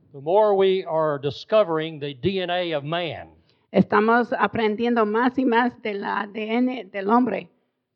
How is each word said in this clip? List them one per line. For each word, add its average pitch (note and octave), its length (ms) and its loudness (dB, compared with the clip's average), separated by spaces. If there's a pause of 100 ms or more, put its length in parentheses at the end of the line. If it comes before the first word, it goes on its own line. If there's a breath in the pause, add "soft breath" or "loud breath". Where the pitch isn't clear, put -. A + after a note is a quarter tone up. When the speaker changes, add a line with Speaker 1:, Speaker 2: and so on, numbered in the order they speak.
(120)
Speaker 1:
The C#3+ 80 -18
more G3+ 340 4
we F#3+ 320 2
are D#3+ 320 0
discovering D#3+ 840 0
the C#3+ 140 -8
D F#3 260 -2
N F3 100 -4
A F3 280 -2
of C#3 60 -8
man, C#3+ 460 -6 (400)
Speaker 2:
Estamos A3 640 2
aprendiendo A3 720 0
más A#3+ 340 0
y C4 60 0
más A#3+ 380 0
del G3+ 220 -6
A G3+ 220 -4
D G#3+ 280 -6
N B3+ 360 -2
del G3 200 -4
hombre. A#3 400 0 (460)